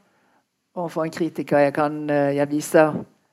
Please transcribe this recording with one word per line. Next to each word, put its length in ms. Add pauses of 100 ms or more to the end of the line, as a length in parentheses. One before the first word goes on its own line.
(760)
overfor 300
en 100
kritiker. 480
Jeg 100
kan, 220 (140)
eh, 260
jeg 160
viser, 480 (320)